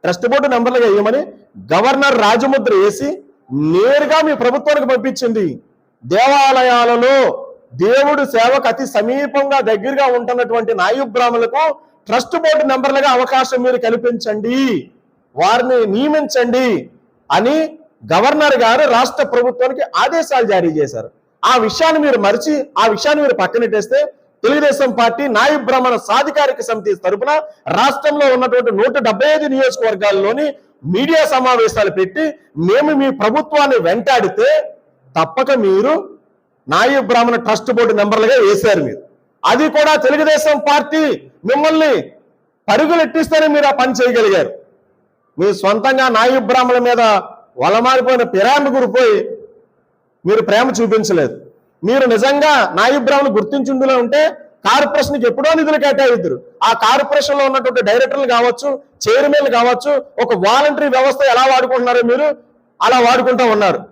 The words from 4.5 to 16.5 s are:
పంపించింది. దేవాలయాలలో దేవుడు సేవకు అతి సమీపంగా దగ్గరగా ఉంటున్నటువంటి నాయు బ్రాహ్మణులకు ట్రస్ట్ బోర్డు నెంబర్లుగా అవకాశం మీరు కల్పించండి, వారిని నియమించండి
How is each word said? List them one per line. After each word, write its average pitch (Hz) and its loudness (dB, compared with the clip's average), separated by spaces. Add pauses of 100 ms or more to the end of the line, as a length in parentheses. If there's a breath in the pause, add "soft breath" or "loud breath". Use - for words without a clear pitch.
పంపించింది. 220 -4 (460)
దేవాలయాలలో 247 2 (260)
దేవుడు 269 2
సేవకు 247 0
అతి 240 -4
సమీపంగా 277 -2
దగ్గరగా 220 -2
ఉంటున్నటువంటి 240 -2
నాయు 214 0
బ్రాహ్మణులకు 240 -2 (340 soft breath)
ట్రస్ట్ 254 -2
బోర్డు 311 2
నెంబర్లుగా 269 0
అవకాశం 254 0
మీరు 254 0
కల్పించండి, 233 -4 (440)
వారిని 233 2
నియమించండి 247 -2 (400)